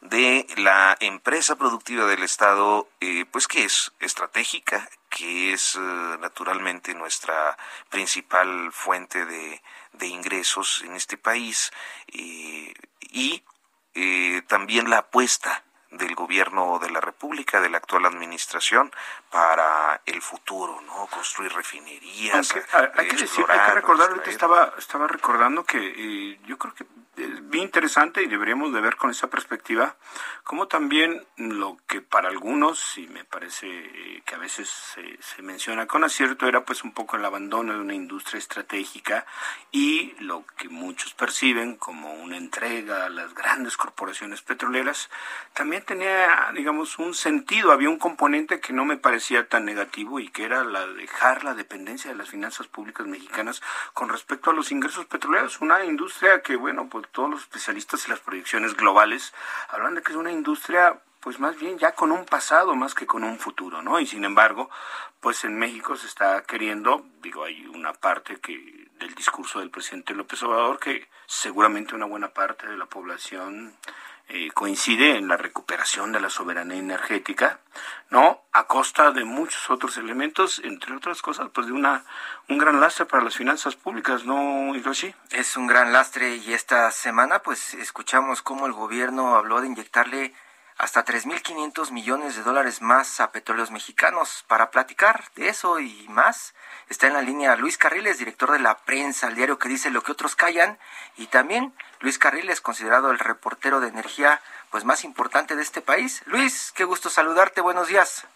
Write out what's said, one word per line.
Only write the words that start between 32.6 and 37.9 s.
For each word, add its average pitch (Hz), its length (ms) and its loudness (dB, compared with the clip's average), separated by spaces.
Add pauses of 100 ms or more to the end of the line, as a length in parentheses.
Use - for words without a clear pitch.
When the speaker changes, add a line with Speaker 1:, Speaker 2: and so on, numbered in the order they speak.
Speaker 2:
y 85 100 -14
me 85 180 -18
parece, 87 420 -12
eh, 87 580 -14
que - 100 -8
a - 20 -12
veces 92 320 -10
se, - 520 -14
se - 200 -16
menciona 110 460 -8
con 156 180 0
acierto, 131 420 0
era 123 160 2
pues - 220 -8
un 110 80 -14
poco 110 240 -6
el 104 80 -4
abandono 101 480 -4
de 107 60 -6
una 101 140 -6